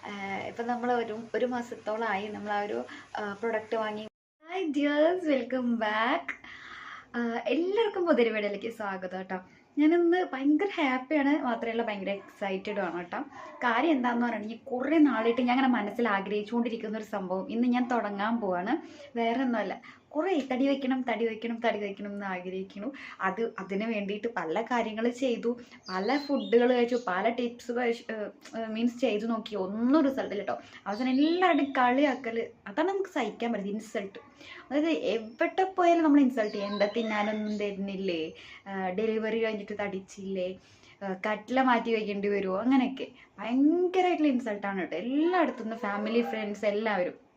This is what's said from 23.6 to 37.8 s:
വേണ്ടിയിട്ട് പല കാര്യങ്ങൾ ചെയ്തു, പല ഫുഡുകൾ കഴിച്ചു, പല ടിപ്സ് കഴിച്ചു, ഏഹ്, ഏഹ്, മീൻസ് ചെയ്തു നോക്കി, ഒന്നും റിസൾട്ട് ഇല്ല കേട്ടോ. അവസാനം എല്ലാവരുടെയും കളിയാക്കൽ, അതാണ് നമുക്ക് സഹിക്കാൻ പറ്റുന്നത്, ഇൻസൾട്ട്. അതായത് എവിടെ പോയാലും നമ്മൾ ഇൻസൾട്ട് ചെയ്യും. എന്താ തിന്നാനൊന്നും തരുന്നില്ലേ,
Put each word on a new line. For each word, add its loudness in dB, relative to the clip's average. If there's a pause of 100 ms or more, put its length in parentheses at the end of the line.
വേണ്ടിയിട്ട് -4
പല -2
കാര്യങ്ങൾ 0
ചെയ്തു, 0 (320)
പല 0
ഫുഡുകൾ 4
കഴിച്ചു, 4
പല 0
ടിപ്സ് -4
കഴിച്ചു, -2
ഏഹ്, -10
ഏഹ്, -6
മീൻസ് 0
ചെയ്തു 2
നോക്കി, -4
ഒന്നും 4
റിസൾട്ട് 0
ഇല്ല -4
കേട്ടോ. -2 (280)
അവസാനം -2
എല്ലാവരുടെയും 4
കളിയാക്കൽ, 2 (180)
അതാണ് 0
നമുക്ക് -2
സഹിക്കാൻ -2
പറ്റുന്നത്, -4
ഇൻസൾട്ട്. -8 (520)
അതായത് 2
എവിടെ 0
പോയാലും 4
നമ്മൾ 8
ഇൻസൾട്ട് 2
ചെയ്യും. -4
എന്താ 2
തിന്നാനൊന്നും -2
തരുന്നില്ലേ, -4 (340)